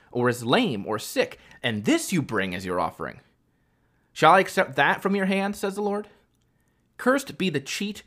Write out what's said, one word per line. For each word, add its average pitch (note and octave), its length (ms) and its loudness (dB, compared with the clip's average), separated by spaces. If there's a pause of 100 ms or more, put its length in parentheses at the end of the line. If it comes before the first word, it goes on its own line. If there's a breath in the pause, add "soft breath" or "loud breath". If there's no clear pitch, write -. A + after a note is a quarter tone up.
(100)
or A#2+ 180 2
is A#2+ 160 -2
lame, C#3 400 0
or G#2 140 -4
sick, - 400 -4 (240 loud breath)
and A2 220 -2
this D#4+ 280 0
you E3+ 80 2
bring F#2+ 320 -2
as F2+ 140 -8
your F2+ 140 -2
offering. D#2+ 400 -6 (920)
Shall D#3+ 200 8
I F#3+ 80 8
accept F#3 340 0
that D3 280 2
from G3 120 0
your G3 120 0
hand, G3 280 -2
says G3 220 -6
the G#3 60 -4
Lord? G#3 260 -4 (880)
Cursed C4 420 0
be F#3+ 100 0
the D3 120 -2
cheat G3+ 460 -8